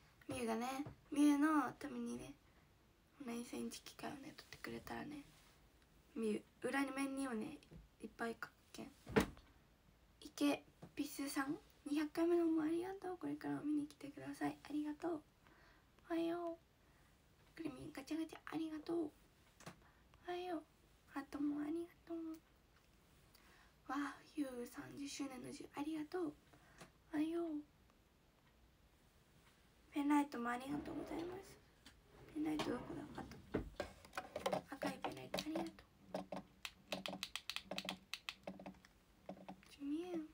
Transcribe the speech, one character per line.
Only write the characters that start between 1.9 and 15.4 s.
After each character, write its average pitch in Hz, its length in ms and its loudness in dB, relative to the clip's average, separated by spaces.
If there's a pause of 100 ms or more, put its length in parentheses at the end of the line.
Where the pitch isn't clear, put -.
に 240 200 -2
ね、 285 160 -10 (840)
オ 294 40 -10
ン 262 40 -6
ラ 233 60 -2
イ 233 60 -4
ン 240 60 -6
サ 285 120 -6
イ 240 60 -2
ン 233 80 -2
チ - 80 -8
ェ - 40 -14
キ - 120 -12
会 - 160 -6
を - 40 -6
ね、 277 220 -12
取 - 80 -16
っ - 60 -
て - 60 -12
く - 140 -6
れ - 80 -4
た - 140 -8
ら - 120 -4
ね、 294 180 -8 (920)
み 220 180 4
ゆ、 - 100 0 (180)
裏 269 300 4
面 269 240 0
に 269 120 0
も 247 60 0
ね、 226 240 -2 (440)
い 226 60 -8
っ - 80 -10
ぱ 233 120 -2
い 226 60 0
書 - 140 -6
く - 40 -16 (220)
け 226 100 -8
ん。 269 80 -8 (1300)
い - 140 -12
け、 285 280 6 (320)
ピ 285 120 0
ス 277 220 -4
さ 285 140 2
ん、 294 140 0 (320)
二 294 80 4
百 311 140 4
回 339 160 6
目 349 100 10
の 339 80 8
方 330 60 8
も 320 120 8
あ 302 40 4
り 339 160 4
が 381 120 -2
と 381 180 -4
う。 359 40 -6
こ 294 100 -4
れ 294 80 2
か 302 120 -6
ら 285 80 2
も 285 80 -2
見 294 180 4
に 294 60 -2
来 - 80 -16
て 294 140 -10
く 285 100 -12
だ 277 160 -6
さ 294 120 0
い。 294 160 0
あ - 100 -6
り 302 100 2
が 302 120 0
と 330 120 -4
う。 330 140 0 (880)